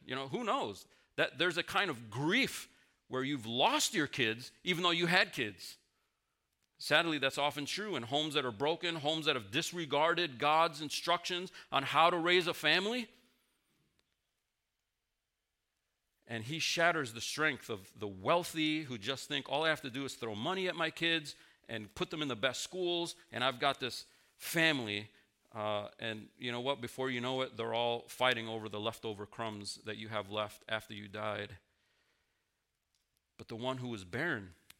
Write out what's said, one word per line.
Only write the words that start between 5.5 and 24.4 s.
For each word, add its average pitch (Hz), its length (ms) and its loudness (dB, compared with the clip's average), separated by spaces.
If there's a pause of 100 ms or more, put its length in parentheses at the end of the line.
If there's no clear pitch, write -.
Sadly, 160 400 4
that's 135 200 0
often 143 280 0
true 190 320 -4
in 117 60 -4
homes 147 320 0
that 143 100 2
are 123 80 -2
broken, 160 420 0
homes 156 300 0
that 147 100 4
have 101 160 -6
disregarded 160 880 2
God's 156 400 4
instructions 175 720 -2 (220)
on 135 100 4
how 143 260 6
to 175 80 4
raise 175 300 4
a 170 60 2
family. 196 560 2 (3250)
And 113 180 -4
he 151 160 -4
shatters 165 520 2
the 113 80 -10
strength 143 500 -2
of 98 300 -8
the 104 80 -4
wealthy 156 760 0
who 127 140 -8
just 120 300 -6
think, 139 220 -4
"All 147 160 2
I 160 40 4
have 151 120 0
to 139 80 -8
do 135 160 -4
is 127 80 -6
throw 113 220 -6
money 180 340 0
at 170 60 -2
my 160 140 0
kids 165 460 0 (320)
and 110 280 -8
put 175 160 -4
them 160 100 -4
in 151 60 -2
the 127 80 -2
best 123 260 0
schools, 175 540 -2 (160)
and 120 120 -2
I've 127 160 2
got 139 220 2
this 123 240 -4 (320)
family." 123 720 2 (400)